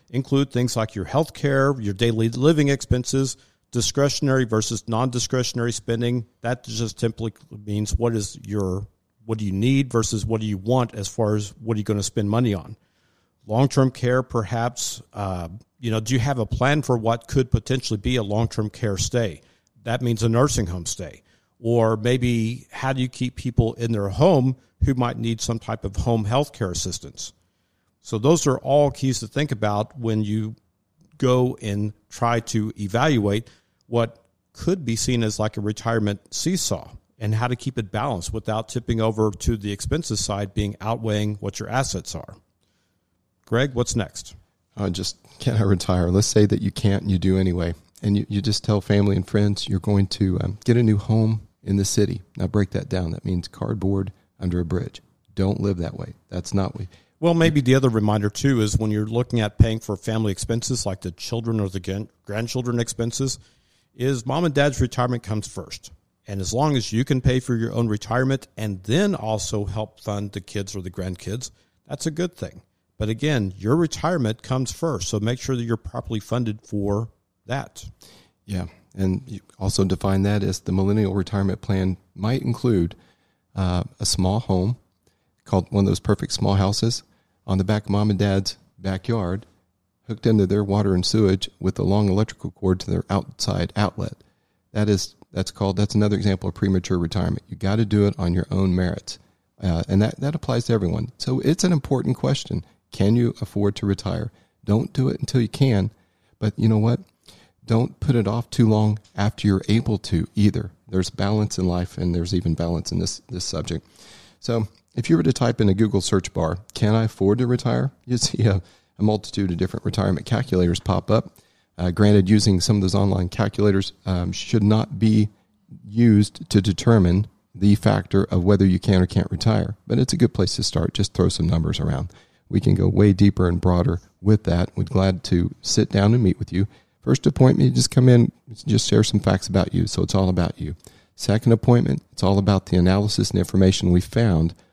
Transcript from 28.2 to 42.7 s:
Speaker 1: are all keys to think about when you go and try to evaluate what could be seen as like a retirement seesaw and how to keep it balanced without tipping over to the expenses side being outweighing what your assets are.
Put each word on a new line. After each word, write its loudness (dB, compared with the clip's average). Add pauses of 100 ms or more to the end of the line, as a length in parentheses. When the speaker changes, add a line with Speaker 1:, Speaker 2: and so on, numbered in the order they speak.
Speaker 1:
are 2
all 2
keys -4
to -10
think -4
about -2
when -2
you -4 (600)
go 2
and -4 (180)
try 0
to -4
evaluate 0 (380)
what -4 (280)
could -4
be -2
seen 0
as -2
like -4
a -6
retirement -4
seesaw -4 (300)
and -2
how 0
to -4
keep -6
it -6
balanced -4
without -6
tipping -4
over 2
to -2
the -6
expenses -4
side -4
being -2
outweighing -2
what -8
your -10
assets -4
are. -14 (1080)